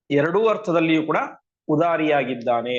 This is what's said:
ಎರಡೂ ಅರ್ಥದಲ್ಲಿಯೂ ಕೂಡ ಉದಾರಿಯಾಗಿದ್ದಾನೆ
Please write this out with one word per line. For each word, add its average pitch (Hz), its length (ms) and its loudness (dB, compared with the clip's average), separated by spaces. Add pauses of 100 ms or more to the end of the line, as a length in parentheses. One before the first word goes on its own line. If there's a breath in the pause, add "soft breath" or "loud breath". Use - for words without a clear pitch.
(100)
ಎರಡೂ 160 300 2 (120)
ಅರ್ಥದಲ್ಲಿಯೂ 160 560 0
ಕೂಡ 185 100 -2 (500)
ಉದಾರಿಯಾಗಿದ್ದಾನೆ 139 1120 0